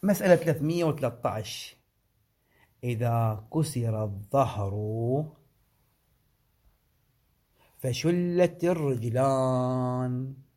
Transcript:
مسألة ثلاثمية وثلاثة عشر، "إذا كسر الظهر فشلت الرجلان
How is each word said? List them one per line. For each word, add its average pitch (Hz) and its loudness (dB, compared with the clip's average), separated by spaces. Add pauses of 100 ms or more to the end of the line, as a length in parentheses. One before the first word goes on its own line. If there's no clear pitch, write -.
مسألة 190 6
ثلاثمية 160 0
وثلاثة 135 -2
عشر، - -8 (1080)
"إذا 117 0
كسر 117 0
الظهر 107 -2 (2500)
فشلت 175 0
الرجلان 127 0 (240)